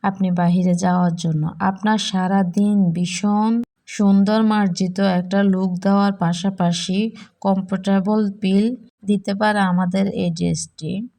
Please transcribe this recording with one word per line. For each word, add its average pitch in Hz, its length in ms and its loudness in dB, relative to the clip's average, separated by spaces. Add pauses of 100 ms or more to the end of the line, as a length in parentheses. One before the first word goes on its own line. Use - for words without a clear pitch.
আপনি 196 280 -2
বাহিরে 175 440 2
যাওয়ার 180 420 0
জন্য। 156 340 -2 (100)
আপনার 208 380 0
সারা 190 440 0
দিন 196 500 2
ভীষণ 208 720 0 (240)
সুন্দর 202 560 2
মার্জিত 196 580 0
একটা 190 420 0
লুক 190 360 0
দেওয়ার 196 340 2
পাশাপাশি 185 1040 -2 (240)
কমফোর্টেবল 196 1000 0
ফিল 202 360 2 (300)
দিতে 202 280 0
পারে 208 240 0
আমাদের 185 480 0
এই 185 240 -2
ড্রেসটি। 170 800 -6 (100)